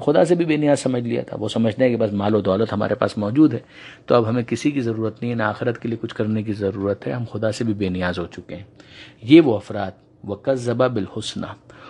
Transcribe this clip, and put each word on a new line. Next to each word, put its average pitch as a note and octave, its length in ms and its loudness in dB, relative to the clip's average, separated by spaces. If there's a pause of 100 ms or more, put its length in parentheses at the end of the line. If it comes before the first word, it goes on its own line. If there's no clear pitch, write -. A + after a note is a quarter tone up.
خدا E3 200 4
سے F3 100 4
بھی E3+ 100 0
بے D#3 100 0
نیاز D3 240 2
سمجھ B2+ 240 -2
لیا A#2 180 -4
تھا، - 180 -10
وہ G#2+ 80 -4
سمجھتے A2+ 360 0
ہیں B2+ 80 4
کہ A#2 60 0
بس G#2+ 160 0
مال G2+ 220 2
و G#2 60 2
دولت G2+ 320 0
ہمارے G#2 220 0
پاس - 220 -2
موجود A#2+ 360 4
ہے، A#2 60 -6 (460)
تو B2+ 100 4
اب A2+ 140 4
ہمیں A#2+ 140 0
کسی B2 280 -2
کی C#3+ 100 -2
ضرورت A2 400 -4
نہیں A#2+ 100 -4
ہے، A#2+ 40 -4
نہ A#2 80 -2
آخرت A#2 380 -2
کے - 60 -6
لیے A#2 140 -4
کچھ - 140 -8
کرنے A2 280 -2
کی G#2+ 100 -4
ضرورت G2 540 -2
ہے، C3+ 40 -4
ہم B2 200 -4
خدا G#2+ 200 -2
سے A2+ 120 -4
بھی A2+ 100 0
بے G2 160 -2
نیاز F2+ 300 -4
ہو E2+ 60 -4
چکے - 300 -14
ہیں۔ F#2 80 -14 (580)
یہ D3 200 10
وہ B2+ 140 4
افراد، G2 360 -6 (320)
وَكَذَّبَ A#2+ 640 0
بِالْحُسْنَى، G#2+ 600 -6 (400)